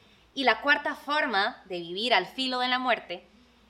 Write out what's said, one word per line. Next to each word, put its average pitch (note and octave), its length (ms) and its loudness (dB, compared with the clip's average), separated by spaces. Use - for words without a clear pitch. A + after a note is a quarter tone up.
Y C#4 100 -4
la D#4+ 180 4
cuarta C#4+ 340 2
forma C4 680 0
de F#3 140 -8
vivir F#3+ 340 -2
al F#3 120 4
filo B3+ 340 -4
de B3 80 0
la B3+ 100 0
muerte A3 480 -4